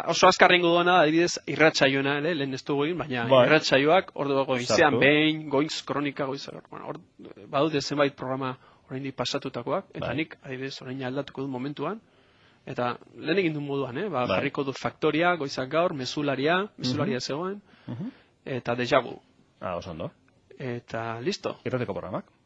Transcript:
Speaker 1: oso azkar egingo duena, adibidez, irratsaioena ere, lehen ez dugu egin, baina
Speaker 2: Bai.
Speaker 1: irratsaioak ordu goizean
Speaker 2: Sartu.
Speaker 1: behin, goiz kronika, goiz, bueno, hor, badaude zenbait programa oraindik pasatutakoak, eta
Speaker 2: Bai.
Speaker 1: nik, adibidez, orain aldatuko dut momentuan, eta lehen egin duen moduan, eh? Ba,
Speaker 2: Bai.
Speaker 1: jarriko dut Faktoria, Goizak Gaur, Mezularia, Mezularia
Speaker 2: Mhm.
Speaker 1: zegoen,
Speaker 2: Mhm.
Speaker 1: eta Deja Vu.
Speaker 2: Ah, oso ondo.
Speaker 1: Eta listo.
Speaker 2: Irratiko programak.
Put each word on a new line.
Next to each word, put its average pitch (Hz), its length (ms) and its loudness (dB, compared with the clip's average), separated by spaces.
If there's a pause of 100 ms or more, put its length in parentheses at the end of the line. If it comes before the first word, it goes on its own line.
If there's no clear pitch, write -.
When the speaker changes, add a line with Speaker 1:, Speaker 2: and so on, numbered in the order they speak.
Speaker 1:
oso - 200 6
azkar 180 240 8
egingo 175 180 4
duena, 175 320 4
adibidez, 165 460 2
irratsaioena 143 720 2
ere, 165 160 -2
lehen 135 180 -4
ez 131 100 -8
dugu 143 220 0
egin, 170 140 -4
baina 127 260 -4
Speaker 2:
Bai. 127 220 8
Speaker 1:
irratsaioak 156 680 4
ordu 139 320 0
goizean 131 320 0 (140)
Speaker 2:
Sartu. 117 80 2
Speaker 1:
behin, 151 500 4
goiz 143 340 0
kronika, 143 420 -4
goiz, 139 220 -8 (220)
bueno, - 180 -14
hor, 147 120 -10 (500)
badaude 147 320 0
zenbait 143 340 0
programa 131 420 -6 (320)
oraindik 135 260 -8
pasatutakoak, 135 800 -4
eta - 140 -8
Speaker 2:
Bai. 120 100 -4
Speaker 1:
nik, 156 260 -6
adibidez, 135 400 -10
orain 131 200 -10
aldatuko 131 380 -6
dut 139 80 -6
momentuan, 143 500 -6 (640)
eta 123 320 -4 (200)
lehen 156 220 0
egin 165 140 2
duen 147 120 -6
moduan, 139 320 -4
eh? 208 100 -4
Ba, 127 200 -2
Speaker 2:
Bai. 95 100 2
Speaker 1:
jarriko 139 260 -2
dut 135 140 -6
Faktoria, 156 580 0
Goizak 139 340 -6
Gaur, 170 260 0
Mezularia, 147 840 -2
Mezularia 135 400 -2
Speaker 2:
Mhm. 123 40 -6
Speaker 1:
zegoen, 185 400 -8 (260)
Speaker 2:
Mhm. 139 240 -8 (340)
Speaker 1:
eta 123 300 -4
Deja 123 260 4
Vu. 123 180 -8 (400)
Speaker 2:
Ah, 90 180 -6
oso 87 140 -10
ondo. 82 200 -8 (480)
Speaker 1:
Eta 117 600 -8
listo. - 440 -6
Speaker 2:
Irratiko 120 280 -4
programak. 90 320 -8 (200)